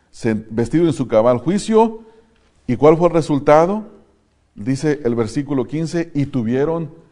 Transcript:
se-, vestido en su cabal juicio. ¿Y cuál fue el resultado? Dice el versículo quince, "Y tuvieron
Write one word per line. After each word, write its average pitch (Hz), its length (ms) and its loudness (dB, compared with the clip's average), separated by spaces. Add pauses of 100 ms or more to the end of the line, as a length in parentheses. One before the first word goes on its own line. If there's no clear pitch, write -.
se-, - 240 -4
vestido 117 540 -2
en 151 60 0
su 135 140 -6
cabal 117 300 2
juicio. 220 640 0 (640)
¿Y 120 120 -2
cuál 156 200 6
fue 175 120 4
el 165 40 -8
resultado? 160 680 2 (720)
Dice 135 480 -2
el 120 100 0
versículo 120 520 -2
quince, 165 500 -6
"Y 143 100 -2
tuvieron 139 640 -2 (220)